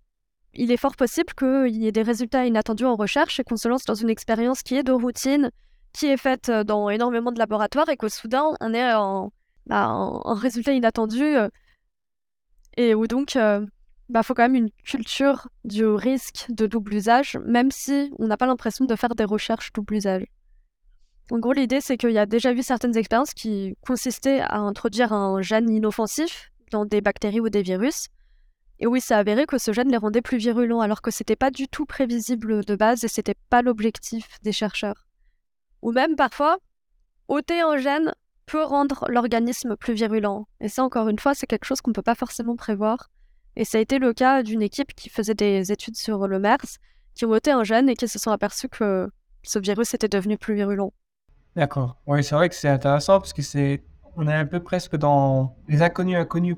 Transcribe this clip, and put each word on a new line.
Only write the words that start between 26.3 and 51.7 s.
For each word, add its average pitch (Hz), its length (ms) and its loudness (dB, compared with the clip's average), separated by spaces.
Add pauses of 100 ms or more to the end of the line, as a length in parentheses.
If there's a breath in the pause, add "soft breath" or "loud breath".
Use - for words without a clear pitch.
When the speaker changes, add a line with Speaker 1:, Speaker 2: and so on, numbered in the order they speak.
Speaker 1:
dans 208 140 0
des 208 140 2
bactéries 208 400 0
ou 226 100 0
des 208 120 2
virus, 190 460 -2 (720)
et - 80 0
où 240 80 2
il 254 60 2
s'est - 120 0
avéré 214 320 4
que 285 120 -2
ce 226 140 -2
gène 247 180 0
les 247 80 4
rendait 214 240 0
plus 247 160 -4
virulents, 233 440 0
alors 214 200 0
que 233 100 -4
c'était 220 260 -2
pas 269 140 0
du 269 160 -8
tout - 180 -6
prévisible 226 800 -2
de 208 100 -2
base 226 300 2
et - 20 -2
c'était 214 280 -4 (140)
pas 240 120 6
l'objectif 226 800 -4
des 214 100 -4
chercheurs. 208 540 -4 (760)
Ou 226 100 -2
même 285 240 2
parfois, 294 420 2 (720)
ôter 339 340 0
un 311 160 2
gène 285 360 0 (380)
peut 311 140 0
rendre 285 440 0
l'organisme 233 680 0
plus - 160 -4
virulent. 208 520 -2 (140)
Et 214 80 -6
ça, 262 160 -2
encore 240 240 0
une 214 120 0
fois, 277 140 2
c'est - 140 -6
quelque - 180 -2
chose 269 160 -4
qu'on 226 120 -2
peut 196 80 -4
pas 233 140 0
forcément 240 420 -6
prévoir. 214 520 -4 (460)
Et - 100 -2
ça - 120 -2
a 220 40 4
été 269 160 2
le 254 160 2
cas 262 300 4
d'une 220 180 -2
équipe 214 320 -4
qui - 160 -18
faisait 214 260 -2
des 196 360 2
études 220 240 -6
sur 196 320 -4
le 190 120 -2
mers, 208 180 4 (580)
qui - 100 -2
ont 226 60 0
ôté 226 200 4
un 254 120 4
gène 226 260 4
et 233 60 2
qui 233 140 -4
se 208 100 -8
sont 226 120 -2
aperçus 208 360 -2
que 196 420 -2 (340)
ce - 160 -4
virus 202 340 0
était 226 160 0
devenu 208 280 0
plus - 180 -4
virulent. 202 360 -2 (640)
Speaker 2:
D'accord. 139 400 -2 (120)